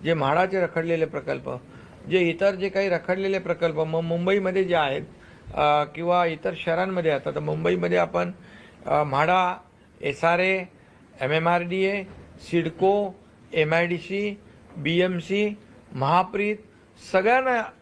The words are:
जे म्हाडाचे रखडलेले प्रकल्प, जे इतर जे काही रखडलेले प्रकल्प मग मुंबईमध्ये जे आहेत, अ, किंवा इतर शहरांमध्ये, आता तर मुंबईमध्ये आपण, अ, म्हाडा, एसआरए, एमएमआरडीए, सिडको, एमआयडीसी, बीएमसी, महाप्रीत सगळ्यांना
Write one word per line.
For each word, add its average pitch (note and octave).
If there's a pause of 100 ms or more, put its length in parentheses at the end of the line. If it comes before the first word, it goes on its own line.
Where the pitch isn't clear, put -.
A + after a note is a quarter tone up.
जे D#3+
म्हाडाचे E3+
रखडलेले E3
प्रकल्प, C#3 (540)
जे F#3
इतर F3
जे F#3
काही G3
रखडलेले F#3+
प्रकल्प E3
मग D#3+
मुंबईमध्ये F#3
जे F3
आहेत, D3 (520)
अ, D3
किंवा E3+
इतर E3
शहरांमध्ये, F3
आता C#3+
तर D3+
मुंबईमध्ये E3+
आपण, F3 (540)
अ, D3
म्हाडा, F3 (440)
एसआरए, F3 (560)
एमएमआरडीए, F3 (380)
सिडको, F#3 (360)
एमआयडीसी, F3 (360)
बीएमसी, F3+ (340)
महाप्रीत F#3 (560)
सगळ्यांना A#3+ (200)